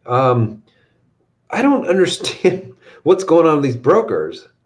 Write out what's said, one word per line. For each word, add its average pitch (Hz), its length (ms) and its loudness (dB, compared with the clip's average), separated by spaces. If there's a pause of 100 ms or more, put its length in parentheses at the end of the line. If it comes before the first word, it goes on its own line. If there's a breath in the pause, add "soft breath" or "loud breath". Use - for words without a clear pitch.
Um, 123 560 0 (880)
I 208 100 -4
don't 269 260 0
understand 185 840 -2 (160)
<laughs> - 140 -20
what's 185 220 2
going 165 220 4
on 156 100 2
with 143 80 0
these 123 120 -2
brokers. 113 720 -2 (180)